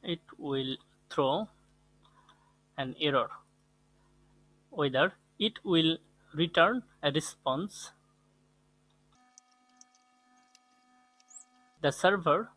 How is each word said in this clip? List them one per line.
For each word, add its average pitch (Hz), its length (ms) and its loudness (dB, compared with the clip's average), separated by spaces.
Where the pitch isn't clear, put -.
it 170 180 -8
will 135 380 -4
throw 151 380 0
an 131 240 -6
error. 139 280 2
Whether 147 440 2
it 214 260 -2
will 165 340 2
return 170 480 2
a 147 80 0
response, 151 800 -6
the 143 100 2
server 180 680 0